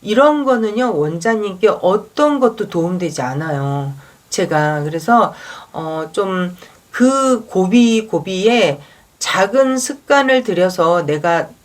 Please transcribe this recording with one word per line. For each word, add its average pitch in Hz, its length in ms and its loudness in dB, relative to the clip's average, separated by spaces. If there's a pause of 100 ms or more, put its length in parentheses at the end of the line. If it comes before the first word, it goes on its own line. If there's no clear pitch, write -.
이런 285 420 4
거는요, 233 500 0
원장님께 180 720 0 (120)
어떤 214 580 0
것도 226 300 0
도움되지 175 540 -4
않아요. 139 720 -4 (340)
제가 151 540 -2
그래서, 165 500 2 (400)
어, 156 400 -8
좀 185 420 -2 (360)
그 262 540 0
고비 220 640 2
고비에 185 720 -2 (380)
작은 262 580 0
습관을 262 680 0
들여서 175 600 2
내가 156 440 0 (160)